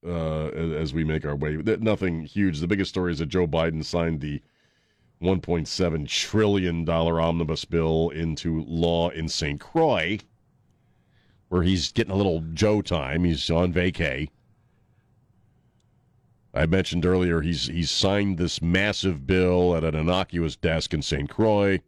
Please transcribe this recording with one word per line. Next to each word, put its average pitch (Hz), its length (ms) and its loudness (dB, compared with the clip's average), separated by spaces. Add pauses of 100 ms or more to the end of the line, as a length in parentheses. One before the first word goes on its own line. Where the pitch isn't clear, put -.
uh, 80 420 -2
as, 80 240 -4
as 76 220 -4
we 80 100 0
make 78 200 -2
our 73 120 -4
way. 76 240 -2
Th-, 104 200 0
nothing 95 420 0
huge. 85 380 0
The 85 80 -2
biggest 98 220 0
story 90 220 -2
is 78 60 -4
that 82 80 -2
Joe 90 200 0
Biden 80 380 0
signed 82 360 -2
the 71 200 -6 (800)
one 90 220 0
point 85 280 -2
seven 80 380 0
trillion 95 800 0
dollar 82 360 2
omnibus 82 440 0
bill 80 460 2
into 80 520 -4
law 85 480 0
in 80 180 -6
Saint 73 320 -4
Croix, 110 580 0 (1300)
where 90 140 2
he's 92 300 2
getting 110 200 -2
a 95 40 0
little 87 280 2 (100)
Joe 107 280 2
time. 80 420 -2
He's 82 260 0
on 85 220 2
vacay. 78 560 -2 (2250)
I 80 120 0
mentioned 87 380 0
earlier 87 360 2
he's, 80 260 -2
he's 82 240 -2
signed 101 480 0
this 85 240 -2
massive 90 640 0
bill 90 500 4
at 78 80 -2
an 78 100 -2
innocuous 85 600 0
desk 80 380 -2
in 76 80 -2
Saint 71 260 -4
Croix. 101 600 2